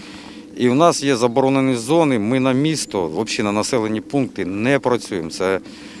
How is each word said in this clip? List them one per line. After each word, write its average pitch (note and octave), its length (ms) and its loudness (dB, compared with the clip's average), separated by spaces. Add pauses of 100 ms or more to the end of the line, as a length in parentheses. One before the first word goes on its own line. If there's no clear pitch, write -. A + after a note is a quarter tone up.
(580)
І B2 120 2
в B2 60 4
нас D#3 280 4
є C#3 120 2
заборонені C3 600 2
зони, C3+ 440 2
ми A#2+ 200 0
на C3 140 2
місто, C3 540 0
взагалі G#2+ 360 -4
на G#2 80 0
населені G#2+ 500 0
пункти G#2+ 440 -4
не A2+ 340 0
працюємо. G2+ 500 -2
Це F#2 300 -2 (420)